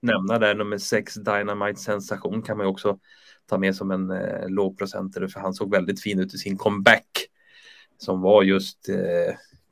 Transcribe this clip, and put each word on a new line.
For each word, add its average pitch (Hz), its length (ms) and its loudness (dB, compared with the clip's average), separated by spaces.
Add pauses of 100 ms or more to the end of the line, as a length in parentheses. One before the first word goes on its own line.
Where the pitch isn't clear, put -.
nämna 110 380 2
där 104 160 4
nummer 104 220 -4
sex 104 360 -2
Dynamite 104 680 -2
Sensation 104 640 -6
kan 110 160 -6
man 101 80 -2
ju 98 40 0
också 98 300 -2 (460)
ta 101 120 -2
med 95 180 0
som 95 160 -4
en, 92 200 -2
eh, 95 380 -6
lågprocentare, 95 760 -4
för 95 120 -12
han 95 140 -6
såg 95 180 -6
väldigt 95 300 0
fin 101 180 -2
ut 95 140 -4
i 95 40 -10
sin 98 200 -6
comeback 101 500 4 (880)
som 92 240 -4
var 98 220 10
just, 95 460 2
eh, 87 460 0 (360)